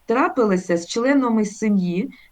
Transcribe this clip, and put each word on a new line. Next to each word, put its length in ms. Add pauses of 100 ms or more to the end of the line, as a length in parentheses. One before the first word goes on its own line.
трапилася 720
з 100
членами 580
сім'ї, 640 (200)